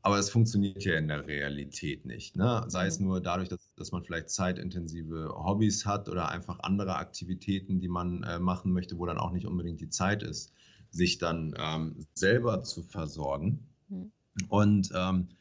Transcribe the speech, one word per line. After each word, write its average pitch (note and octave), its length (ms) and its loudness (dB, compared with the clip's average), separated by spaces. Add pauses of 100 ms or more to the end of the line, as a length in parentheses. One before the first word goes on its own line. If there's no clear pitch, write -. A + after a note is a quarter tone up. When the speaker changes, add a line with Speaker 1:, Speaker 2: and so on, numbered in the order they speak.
Speaker 1:
Aber G2+ 160 6
es G2+ 120 2
funktioniert G2+ 540 4
ja F2 120 4
in D#2 120 0
der D2 180 -2
Realität C#2+ 800 -6
nicht, - 300 -10
ne? A#2 320 2
Sei F2+ 180 0
es F2 140 -2
Speaker 2:
Mhm. G2 60 2
Speaker 1:
nur F#2 140 2
dadurch, F2+ 280 -2
dass, - 260 -10
dass - 180 -10
man F2 120 -4
vielleicht E2 260 -6
zeitintensive E2 1040 -2
Hobbys G2 500 2
hat G2+ 220 0
oder F2+ 200 0
einfach E2+ 320 -6
andere F#2+ 360 2
Aktivitäten, F#2 840 -2
die F2+ 80 -2
man, F2+ 340 -2
äh, E2+ 160 -4
machen F2+ 340 2
möchte, F2+ 260 0
wo F2 80 -2
dann E2+ 120 -2
auch F2 140 -2
nicht F2+ 140 -2
unbedingt E2+ 340 -4
die D#2 100 -10
Zeit G2 320 2
ist, - 300 -8 (380)
sich E2+ 280 2
dann, E2 400 0
ähm, D#2 560 -4
selber A2 480 4
zu - 220 -8
versorgen. D#2 840 -2 (220)
Speaker 2:
Mhm. F#3+ 240 -10 (360)
Speaker 1:
Und, G2+ 460 6
ähm, F#2 340 2 (120)